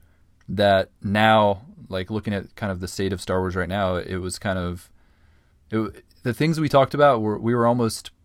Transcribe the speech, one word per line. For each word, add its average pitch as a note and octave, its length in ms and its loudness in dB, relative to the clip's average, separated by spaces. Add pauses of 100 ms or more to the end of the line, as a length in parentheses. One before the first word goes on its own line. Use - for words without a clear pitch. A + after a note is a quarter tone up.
(480)
that G2 400 2 (140)
now, G#2+ 580 4 (300)
like, F#2 200 -6
looking G#2+ 220 -4
at F#2+ 240 -8
kind G2+ 160 -6
of F2+ 80 -6
the F2+ 80 -8
state G2 240 -4
of F2+ 80 -6
Star F#2 200 -2
Wars F#2 140 -2
right F2 140 -4
now, F#2+ 280 -2
it F#2 200 -6
was F2+ 220 -8
kind F#2+ 200 -4
of, F2 300 -8 (840)
it, A2 60 -4
w-, A2 160 -2 (300)
the B2 100 -2
things D#3 260 0
we D3+ 120 -2
talked C#3 240 4
about C#3 260 4
were, G#2+ 180 -2
we A#2 160 0
were A#2 120 2
almost A#2+ 460 -2 (120)